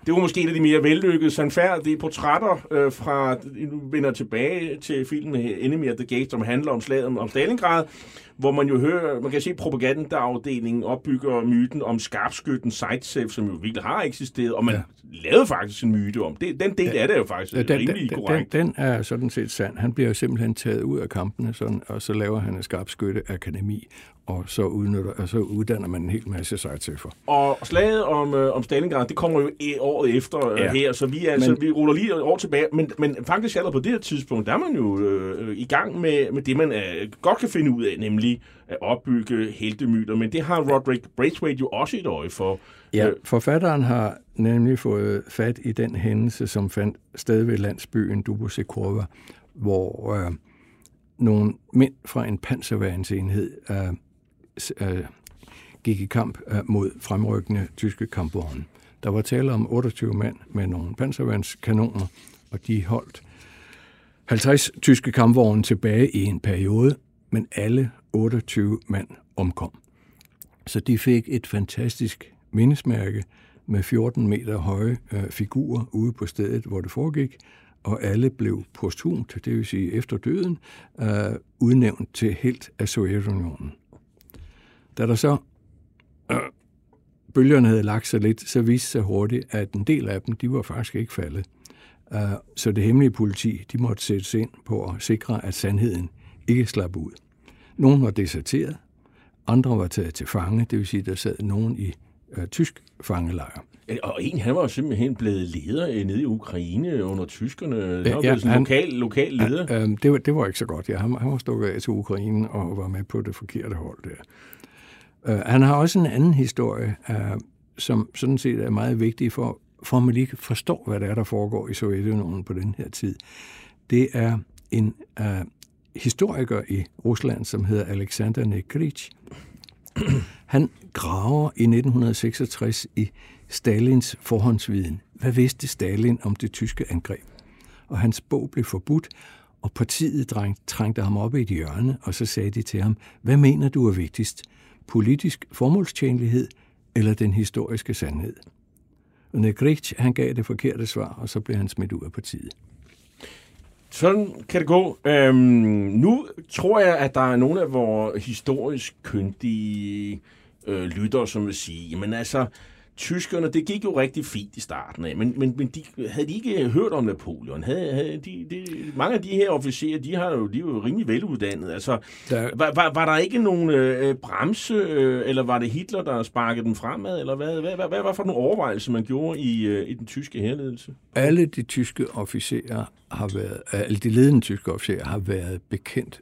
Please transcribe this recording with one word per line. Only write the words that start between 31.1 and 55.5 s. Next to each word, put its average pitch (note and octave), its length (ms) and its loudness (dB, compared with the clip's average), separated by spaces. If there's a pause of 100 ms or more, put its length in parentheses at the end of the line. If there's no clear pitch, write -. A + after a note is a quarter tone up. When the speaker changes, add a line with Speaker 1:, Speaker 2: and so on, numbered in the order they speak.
Speaker 1:
er, D#3 80 4
altså, C3 180 6
Speaker 2:
Men B2 100 2
Speaker 1:
vi D#3 100 2
ruller D3+ 220 4
lige F#3+ 220 2
et D#3 60 0
år D#3+ 160 2
tilbage, D3+ 360 0
men, D#3 260 0
men D3 160 2 (100)
faktisk G3+ 300 0
allerede F3 180 0
på E3 60 2
det F3+ 120 0
her A3+ 80 0
tidspunkt, B2+ 480 -4
der A2+ 60 2
er G#3+ 40 2
man D#4+ 180 0
jo, G#2 240 2
øh, G2 580 -2
i B2 80 -6
gang F3 360 0
med, D3 300 2
med C#3 100 -2
det, C3+ 160 0
man, D3+ 140 2
øh, G2 360 -4 (140)
godt F3+ 160 4
kan - 120 -2
finde D3+ 220 2
ud A#2 120 0
af, G2 160 0
nemlig A2 420 0 (260)
at - 140 -8
opbygge A2+ 720 0
heltemyter, A2 640 0
men A2+ 160 0
det D#3+ 100 -2
har E3 200 0 (120)
Roderick B2+ 320 2 (120)
Braithwaite D3 420 0
jo C3 80 0
også C#3+ 300 -2
et F3+ 80 -6
øje E2 240 -4
for. F#2+ 300 -2 (340)
Speaker 2:
Ja, G#2+ 140 4
Speaker 1:
Øh. G2+ 60 2 (100)
Speaker 2:
forfatteren D3 580 2
har A#2+ 360 2 (180)
nemlig A#2 440 4
fået G#2 500 0
fat A#2 340 -2
i A#2+ 80 -2
den A#2 240 -2
hændelse, A2 520 0
som G2 220 -2
fandt G#2 280 -2 (180)
sted A2+ 280 2
ved A#2 140 0
landsbyen G2+ 640 -2
Dubosekowa, G#2 840 -4 (500)
hvor, G#2 640 -2
øh, F2+ 160 -4 (840)
nogle G#2+ 360 4 (200)
mænd C3+ 200 6 (120)
fra A#2 220 -4
en G#2 100 -4
panserværnsenhed, F#2+ 1120 -2 (180)
øh, G2+ 80 -2 (800)
s-, - 140 -10 (100)
øh, F#2 180 -2 (840)